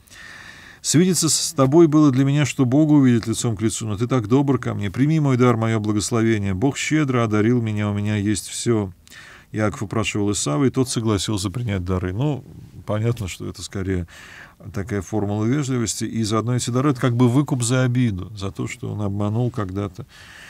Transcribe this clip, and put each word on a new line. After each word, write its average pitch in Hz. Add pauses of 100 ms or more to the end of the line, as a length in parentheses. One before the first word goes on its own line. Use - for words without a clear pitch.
(840)
«Свидеться 165
с -
тобой 143
было 151
для 135
меня, 143
что 131
Бога 147
увидеть 123
лицом 113
к 98
лицу, 110
но 104
ты 117
так 120
добр 135
ко 120
мне. 101
Прими 147
мой 135
дар, 123
мое 113
благословение. 107
Бог 127
щедро 135
одарил 110
меня, 104
у 104
меня 104
есть 101
все». 107 (600)
Иаков 107
упрашивал 104
Исава, 143
и 123
тот 127
согласился 107
принять 98
дары. 92
Ну, 131 (420)
понятно, 110
что 101
это 92
скорее 92 (640)
такая 101
формула 104
вежливости, 123
и 113
заодно 110
эти 120
дары — 131
это 127
как 127
бы 123
выкуп 131
за 127
обиду, 117
за 98
то, 123
что 110
он 104
обманул 104
когда-то. 98 (440)